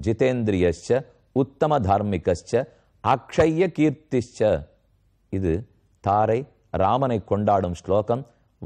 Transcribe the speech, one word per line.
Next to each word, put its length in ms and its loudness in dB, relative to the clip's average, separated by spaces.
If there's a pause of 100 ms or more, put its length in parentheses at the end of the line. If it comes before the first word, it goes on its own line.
ஜிதேந்திரியஸ்ச, 1000 0 (280)
உத்தம 460 0
தார்மிகஸ்ச, 880 0 (360)
அக்ஷய்ய 600 0 (120)
கீர்த்திஸ்ச." 880 -2 (640)
இது 400 -2 (320)
தாரை 440 0 (260)
ராமனை 540 0
கொண்டாடும் 500 0
ஸ்லோகம். 520 -2 (400)